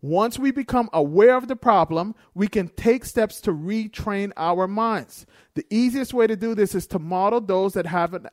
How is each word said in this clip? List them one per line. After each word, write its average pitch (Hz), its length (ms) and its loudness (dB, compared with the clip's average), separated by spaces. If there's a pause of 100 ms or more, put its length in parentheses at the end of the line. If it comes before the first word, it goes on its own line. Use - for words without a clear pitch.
Once 190 360 0
we 269 140 0
become 254 420 -2
aware 165 420 6
of 254 120 -4
the 247 80 -4
problem, 190 580 2 (200)
we 202 140 0
can 190 220 -2
take 233 340 0
steps - 380 -2
to 208 100 -2
retrain 202 840 -4
our 175 300 0
minds. 208 580 -4 (300)
The - 140 -6
easiest 247 440 0
way 233 140 4
to 220 80 2
do 226 200 -4
this 208 200 0
is 180 120 -4
to 185 120 -4
model 185 420 0
those 190 320 0
that 170 140 -4
have 170 260 -2
an, - 200 -12